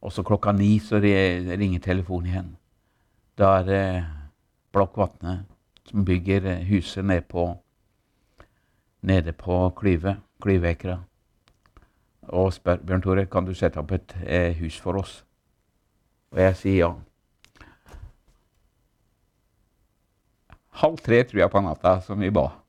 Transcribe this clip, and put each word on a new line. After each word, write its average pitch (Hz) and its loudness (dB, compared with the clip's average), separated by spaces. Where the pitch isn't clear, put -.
Og 101 -8
så 95 -6
klokka 104 2
ni 104 6
så 104 -2
ri-, 95 2
ringer 95 0
telefonen 90 -2
igjen. 90 -6
Da 98 6
er 92 -2
det 92 0
Blokk 98 0
Vatne 92 -4
som 101 0
bygger, 92 0
eh, 90 -4
huset 98 -2
ned 90 0
på, 87 -4
nede 90 0
på 90 0
Klyve, 95 0
Klyvekra. 90 0
Og 92 0
spør, - -2
«Bjørn 92 0
Tore, 95 0
kan 92 -2
du 92 -6
sette 87 -2
opp 76 -6
et, - -6
eh, 87 0
hus 80 -8
for 92 -4
oss?» - -12
Og - -6
jeg 92 4
sier 95 0
ja. 85 2
Halv 156 2
tre, 120 4
tror 107 -2
jeg, 92 4
på 101 2
natta 90 2
som 101 -8
vi 127 0
ba. 85 2